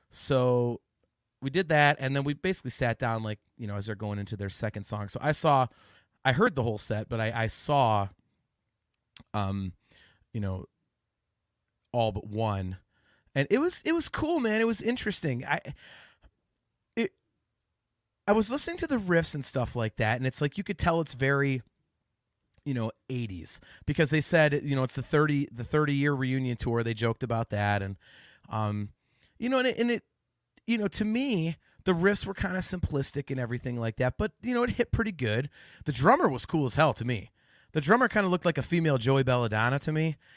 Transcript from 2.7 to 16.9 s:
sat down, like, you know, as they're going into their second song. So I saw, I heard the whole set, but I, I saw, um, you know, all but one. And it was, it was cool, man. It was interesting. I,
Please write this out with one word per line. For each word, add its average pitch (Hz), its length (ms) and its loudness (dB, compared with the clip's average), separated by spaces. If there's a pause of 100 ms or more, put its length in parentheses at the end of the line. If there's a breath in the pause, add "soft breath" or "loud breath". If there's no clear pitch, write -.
sat 120 280 -2
down, 113 240 -2
like, 107 160 -6 (180)
you 117 100 -10
know, 101 100 -6
as 101 100 -6
they're 110 80 -6
going 104 240 -6
into 101 180 -6
their 98 140 -6
second 104 340 -6
song. 104 240 -6
So - 140 -10
I 151 100 2
saw, 139 360 2 (560 soft breath)
I 135 80 4
heard 185 220 2
the 131 80 0
whole 110 160 -2
set, 107 300 -6
but 117 120 -4
I, 113 240 -2
I - 20 0
saw, 110 640 2 (1300)
um, 98 380 -4 (600 soft breath)
you 113 60 -4
know, 95 260 -4 (1300)
all 113 200 2
but 95 140 -8
one. 101 500 -4 (580)
And 143 160 0
it 240 80 4
was, 339 280 -2
it 311 60 2
was 330 180 0
cool, 311 300 -2
man. 220 200 0
It 226 60 2
was 226 160 -2
interesting. 170 640 -4
I, 143 140 -4 (1400 loud breath)